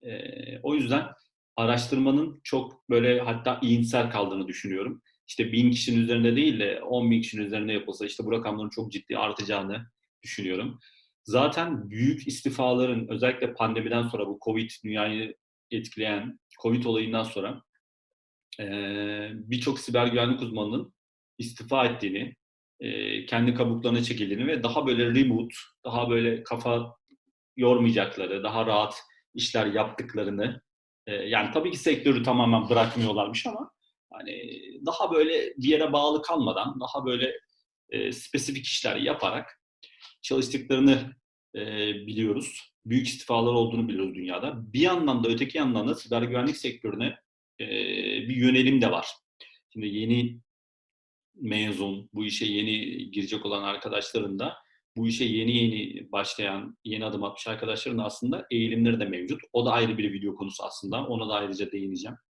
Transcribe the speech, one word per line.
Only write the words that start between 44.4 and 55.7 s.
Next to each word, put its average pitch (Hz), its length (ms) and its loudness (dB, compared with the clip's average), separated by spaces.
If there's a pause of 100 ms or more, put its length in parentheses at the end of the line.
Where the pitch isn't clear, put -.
Bir 123 80 2
yandan 156 440 4
da 113 40 2
öteki 123 300 0
yandan 120 300 0
da 151 60 0
siber 117 280 -2
güvenlik 123 340 0
sektörüne, 113 600 -4 (440)
e, 110 60 -8 (600)
bir 131 80 -2
yönelim 127 440 6
de 107 100 4
var. 85 160 -2 (640)
Şimdi 104 160 -6
yeni 117 520 0 (960)
mezun, 104 800 -4
bu 104 120 -4
işe 107 220 -2
yeni 107 640 -2
girecek 101 360 -4
olan 101 160 -4
arkadaşların 101 760 -4
da 131 180 -4 (400)
bu 113 120 0
işe 113 160 0
yeni 113 320 2
yeni 113 560 0